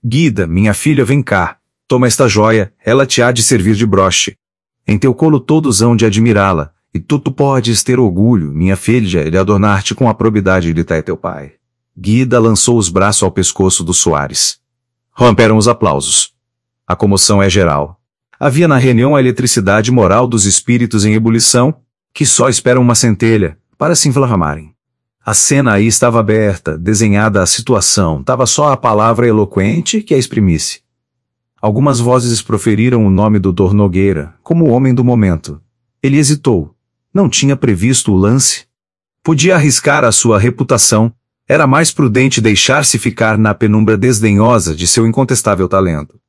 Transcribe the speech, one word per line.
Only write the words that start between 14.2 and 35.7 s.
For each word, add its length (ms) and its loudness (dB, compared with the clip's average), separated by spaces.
Romperam 380 4
os 100 2
aplausos. 640 -2
A 100 -2
comoção 460 2
é 80 2
geral. 500 -2
Havia 280 0
na 100 4
reunião 380 2
a 40 2
eletricidade 720 0
moral 360 2
dos 180 -2
espíritos 600 0
em 100 2
ebulição, 680 0
que 100 -4
só 240 0
esperam 360 0
uma 100 2
centelha 640 0
para 160 -2
se 120 0
inflamarem. 680 -2
A 80 -6
cena 400 0
aí 140 2
estava 320 0
aberta, 580 -2
desenhada 640 0
a 60 0
situação, 720 -2
tava 240 -2
só 260 0
a 60 0
palavra 500 0
eloquente 760 -2
que 100 -2
a 60 2
exprimisse. 640 -2
Algumas 400 0
vozes 400 0
proferiram 640 0
o 60 2
nome 300 2
do 120 0
Dor 220 0
Nogueira, 720 0
como 220 0
o 40 2
homem 240 2
do 100 0
momento. 560 0